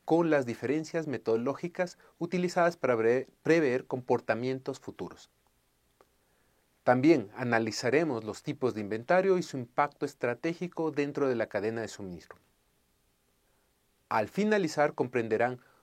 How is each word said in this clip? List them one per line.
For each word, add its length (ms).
con 260
las 160
diferencias 600
metodológicas 920
utilizadas 580
para 180
bre-, 320
prever 440
comportamientos 920
futuros. 520
También 500
analizaremos 880
los 220
tipos 300
de 80
inventario 540
y 60
su 140
impacto 500
estratégico 840
dentro 340
de 80
la 140
cadena 320
de 80
suministro. 500
Al 180
finalizar, 680
comprenderán 640